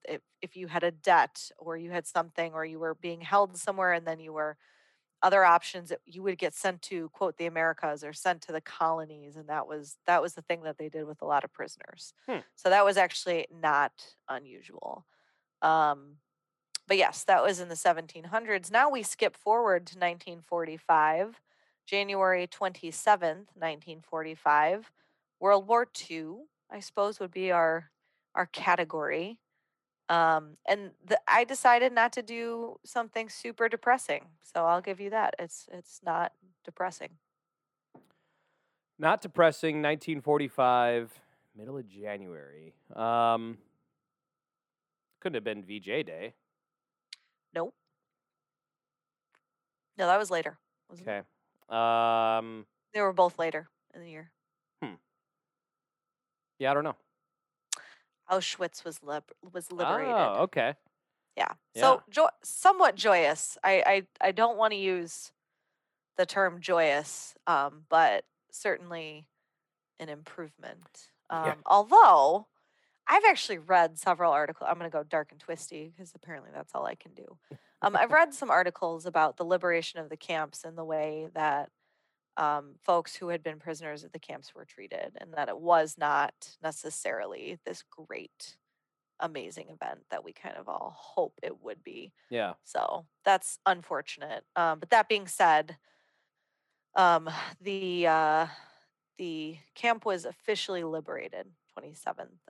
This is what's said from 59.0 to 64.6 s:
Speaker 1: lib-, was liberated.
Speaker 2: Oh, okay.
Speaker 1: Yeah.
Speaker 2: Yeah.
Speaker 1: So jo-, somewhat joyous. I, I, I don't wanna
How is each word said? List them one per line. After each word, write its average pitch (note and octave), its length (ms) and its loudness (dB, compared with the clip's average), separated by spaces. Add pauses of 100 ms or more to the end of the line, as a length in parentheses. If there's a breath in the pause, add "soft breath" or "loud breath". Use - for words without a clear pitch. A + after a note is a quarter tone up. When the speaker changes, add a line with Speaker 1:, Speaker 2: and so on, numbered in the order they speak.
Speaker 1:
lib-, D3 280 -10 (220)
was F3+ 180 -12
liberated. F#3 420 -2
Speaker 2:
Oh, B2+ 300 2
okay. C#3+ 320 0 (600)
Speaker 1:
Yeah. - 180 -4 (200)
Speaker 2:
Yeah. A2+ 80 -4
Speaker 1:
So C4 280 6
jo-, D4+ 200 2 (140)
somewhat F#4 520 4
joyous. F3 680 2
I, G3 420 4 (160)
I, - 60 2
I G3 40 4
don't A3 260 2
wanna A3 180 2